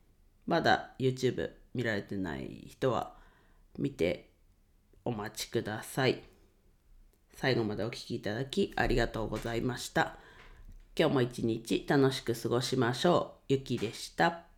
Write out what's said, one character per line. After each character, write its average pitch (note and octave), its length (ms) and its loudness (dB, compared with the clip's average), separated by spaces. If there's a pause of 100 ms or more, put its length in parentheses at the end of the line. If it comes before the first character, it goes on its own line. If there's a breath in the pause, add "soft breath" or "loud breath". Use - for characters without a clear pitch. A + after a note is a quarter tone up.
(460)
ま E3+ 160 2
だ - 380 4
YouTube C3 520 0 (220)
見 B2 100 -2
ら A2+ 120 0
れ G2+ 60 -2
て G2 160 -8
な F2+ 180 -4
い - 320 -12
人 - 240 -2
は - 240 -4 (600 soft breath)
見 C#3 140 -2
て - 380 -2 (760)
お B2 80 -2
待 G#2+ 200 -6
ち - 120 -8
く - 180 -4
だ G#2+ 200 -6
さ - 240 0
い。 - 140 2 (1120)
最 C3 220 2
後 A#2 80 2
ま G#2 140 -2
で F#2+ 80 -2
お - 20 -4
聞 - 180 -8
き A#2+ 100 -6
い A2+ 60 -8
た G#2 140 -4
だ B2+ 80 -4
き G3 320 -2
あ A#2 100 2
り A#2+ 120 2
が A#2 100 2
と A2+ 160 -4
う G#2+ 60 -4
ご A2 80 -4
ざ A#2 180 -4
い A2+ 60 0
ま B2 160 -2
し - 120 -8
た。 - 280 0 (840 loud breath)
今 E3 80 6
日 C#3+ 80 2
も C3 60 6
一 B2 240 0
日 - 420 0
楽 C3+ 240 6
し C3 80 -4
く A#2 200 -2
過 A#2 100 -4
ご A#2+ 100 2
し B2 160 0
ま A#2+ 180 2
し - 120 -2
ょ E3+ 340 4
う。 - 80 -20
ゆ C3+ 120 2
き B2 180 -4
で G2+ 160 -4
し - 160 -12
た。 - 480 0